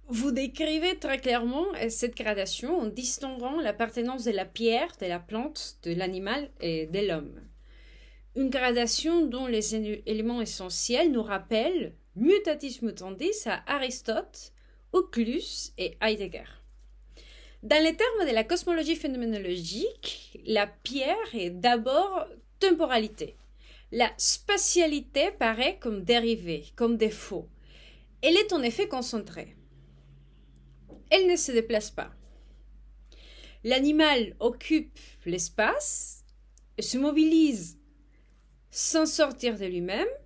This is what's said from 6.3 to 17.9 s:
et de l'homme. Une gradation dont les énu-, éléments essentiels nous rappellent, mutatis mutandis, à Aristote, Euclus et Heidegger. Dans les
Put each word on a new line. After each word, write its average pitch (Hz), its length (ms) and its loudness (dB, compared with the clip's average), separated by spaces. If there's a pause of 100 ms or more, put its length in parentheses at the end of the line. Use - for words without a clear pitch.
et 160 280 -2
de 196 200 -2
l'homme. 156 320 -4 (960)
Une 269 140 0
gradation 254 760 2
dont 254 220 -4
les 220 260 0
énu-, 214 320 -4
éléments 226 360 -2
essentiels 240 720 0
nous 226 100 2
rappellent, 220 680 0 (240)
mutatis 302 640 2
mutandis, 220 640 -4
à 202 180 -2 (100)
Aristote, 254 760 -4 (420)
Euclus 302 840 -2
et 175 240 -6
Heidegger. 202 420 -2 (1200)
Dans 294 180 6
les 320 140 2